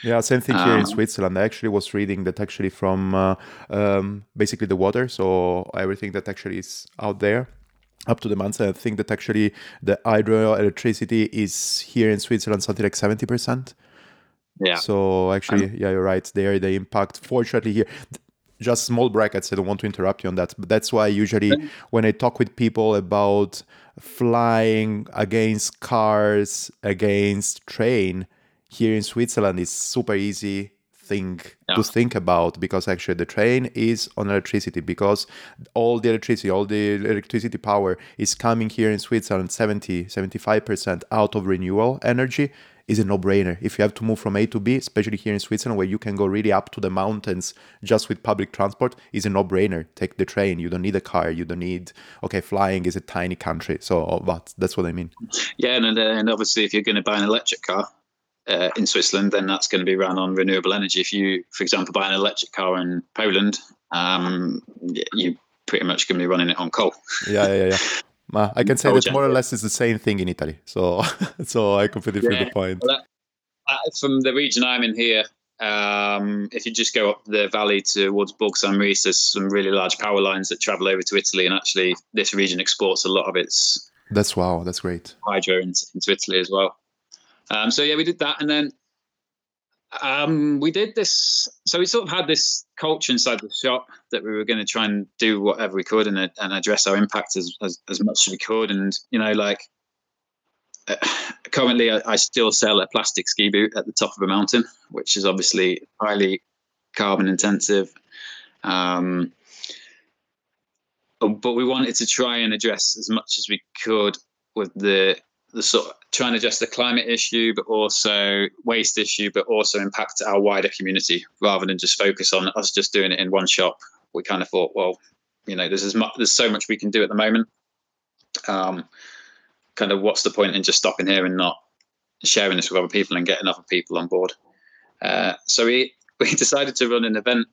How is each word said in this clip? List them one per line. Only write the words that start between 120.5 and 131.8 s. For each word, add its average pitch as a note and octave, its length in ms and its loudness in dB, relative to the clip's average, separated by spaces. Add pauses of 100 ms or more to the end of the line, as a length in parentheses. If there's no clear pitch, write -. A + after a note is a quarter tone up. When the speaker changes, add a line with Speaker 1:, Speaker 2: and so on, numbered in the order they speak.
Speaker 2:
community, F#2+ 480 -2 (180)
rather G2 240 2
than F#2+ 100 -2
just F2+ 220 0
focus G2 340 0
on F#2 240 0
us G2+ 140 0
just - 220 0
doing F#2+ 200 2
it F#2+ 80 0
in F#2 100 -2
one F#2+ 160 2
shop. F#2 320 2 (360)
We F2 80 -4
kind F#2 200 -2
of F2 60 -6
thought, F2+ 260 0
well, F#2 240 0 (480)
you G2 100 -8
know, F2+ 120 -2
there's F#2+ 160 -2
as G2+ 100 -4
mu-, A2 120 2 (100)
there's A#2 160 2
so A#2 180 4
much G#2+ 180 -4
we A2 100 -2
can G#2 120 -4
do G#2+ 120 2
at G2 80 2
the G#2 40 -8
moment. A2 340 2 (1000)
Um, F#2 360 -4 (920)
kind G2+ 180 0
of G2+ 80 0
what's G2+ 220 2
the G#2 80 0
point G2+ 260 2
in F#2+ 60 -2
just - 160 2
stopping F#2+ 280 0
here F#2+ 200 2
and F#2 100 -2
not F2+ 200 -2 (680)